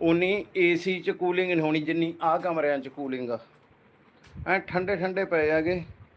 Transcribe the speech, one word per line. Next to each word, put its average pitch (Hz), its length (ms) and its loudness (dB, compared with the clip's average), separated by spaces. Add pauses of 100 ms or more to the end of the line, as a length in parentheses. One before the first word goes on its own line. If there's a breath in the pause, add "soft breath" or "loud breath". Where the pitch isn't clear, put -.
ਉਨੀ 180 440 2 (120)
ਏ 175 200 4
ਸੀ 185 240 -2
'ਚ 190 100 -2
ਕੂਲਿੰਗ 180 400 0
ਨਹੀਂ 170 100 2
ਹੋਣੀ, 156 200 2
ਜਿੰਨੀ 165 420 -2
ਆਹ 165 160 2
ਕਮਰਿਆਂ 160 400 0
'ਚ 135 100 -8
ਕੂਲਿੰਗ 131 420 -6
ਆ। 117 80 -2 (1080)
ਐਂ 180 140 2
ਠੰਡੇ 185 360 -2
ਠੰਡੇ 185 280 -2
ਪਏ 156 260 2
ਹੈਗੇ। 165 320 0 (340)